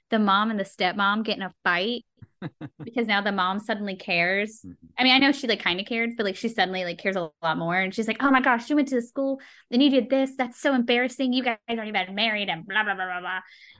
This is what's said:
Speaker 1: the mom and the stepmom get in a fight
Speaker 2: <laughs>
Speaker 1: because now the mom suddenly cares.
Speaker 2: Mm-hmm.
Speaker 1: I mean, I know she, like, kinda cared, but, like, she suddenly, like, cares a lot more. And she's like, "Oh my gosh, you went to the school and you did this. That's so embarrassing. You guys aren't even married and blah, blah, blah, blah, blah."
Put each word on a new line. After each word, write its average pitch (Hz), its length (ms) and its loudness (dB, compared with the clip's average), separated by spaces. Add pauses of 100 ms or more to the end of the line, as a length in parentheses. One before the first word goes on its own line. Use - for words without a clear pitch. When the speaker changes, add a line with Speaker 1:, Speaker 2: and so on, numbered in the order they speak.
(120)
Speaker 1:
the 226 80 4
mom 208 320 4
and 208 80 -2
the 196 60 -2
stepmom 202 580 0
get 214 140 -2
in 190 60 -8
a 185 100 -8 (100)
fight 196 420 0 (360)
Speaker 2:
<laughs> - 420 -12
Speaker 1:
because 233 240 -2
now 202 140 2
the 202 100 -2
mom 190 280 0
suddenly 208 360 -4
cares. 190 680 0
Speaker 2:
Mm-hmm. 180 100 -16 (260)
Speaker 1:
I 254 40 2
mean, 254 100 6
I 262 60 6
know 277 120 6
she, 277 160 -4
like, 208 160 0
kinda 185 200 -2
cared, 233 340 -4
but, 214 80 0
like, 190 100 -2
she 226 140 -4
suddenly, 185 340 -2
like, 175 160 -6
cares 196 160 -2
a 170 140 -2 (140)
lot 160 140 0
more. 165 200 -2
And 190 180 0
she's 220 120 -2
like, 220 120 -4
"Oh 277 120 2
my 254 100 6
gosh, 254 280 2
you 302 60 2
went 285 140 2
to 262 60 -2
the 233 60 0
school 269 380 -4 (320)
and 240 100 4
you 285 80 8
did 262 200 4
this. 269 280 2
That's 247 220 -4
so 285 140 2
embarrassing. 247 600 2
You 254 100 0
guys 233 140 -2 (120)
aren't 226 180 -4
even 196 280 -2
married 208 340 0
and 165 160 -6
blah, 208 180 0
blah, 202 120 -2
blah, 185 100 -4
blah, 180 160 -6
blah." 185 180 -6 (400)